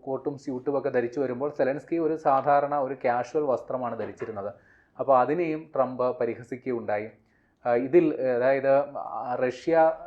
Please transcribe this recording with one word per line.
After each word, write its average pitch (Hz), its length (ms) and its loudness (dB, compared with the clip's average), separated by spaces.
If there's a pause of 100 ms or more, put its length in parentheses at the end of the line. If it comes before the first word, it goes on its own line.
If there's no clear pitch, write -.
കോട്ടും 135 340 -6
സ്യൂട്ടും 135 400 -4
ഒക്കെ 139 100 -2
ധരിച്ചു 123 320 0
വരുമ്പോൾ 131 300 -2
സെലൻസ്കി 147 460 -2
ഒരു 160 200 0
സാധാരണ 143 600 2
ഒരു 135 280 -2
കാഷ്വൽ 123 380 0
വസ്ത്രമാണ് 127 560 -2
ധരിച്ചിരുന്നത്. 101 540 -8 (460)
അപ്പോൾ 131 220 6
അതിനെയും 156 540 -2
ട്രംപ് 127 280 -2
പരിഹസിക്കുകയുണ്ടായി. 117 1080 -4 (580)
ആ, 120 80 2
ഇതിൽ, 147 460 4
അതായത്, 135 800 2
ആ, 113 360 -6
റഷ്യ 160 580 2 (140)